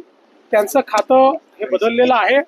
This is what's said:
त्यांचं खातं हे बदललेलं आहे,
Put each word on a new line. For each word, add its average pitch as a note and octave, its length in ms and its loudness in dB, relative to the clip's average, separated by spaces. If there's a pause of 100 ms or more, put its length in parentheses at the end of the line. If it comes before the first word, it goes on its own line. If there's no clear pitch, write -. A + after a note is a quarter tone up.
(520)
त्यांचं G#3 360 0
खातं C4 460 2 (260)
हे B3 60 -8
बदललेलं A#3 500 0
आहे, A3+ 320 0